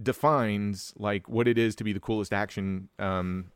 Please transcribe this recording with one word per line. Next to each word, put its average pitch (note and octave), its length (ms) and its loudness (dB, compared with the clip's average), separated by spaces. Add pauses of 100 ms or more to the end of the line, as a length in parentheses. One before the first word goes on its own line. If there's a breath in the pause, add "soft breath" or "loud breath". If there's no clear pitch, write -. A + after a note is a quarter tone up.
defines, G#2+ 960 0
like, G#2 300 -2
what A#2+ 200 2
it A#2 80 6
is A2+ 200 4
to A2 80 -6
be G#2 100 -2
the F#2 60 -6
coolest G#2+ 340 -2
action, G2 640 -4
um, F#2 580 -2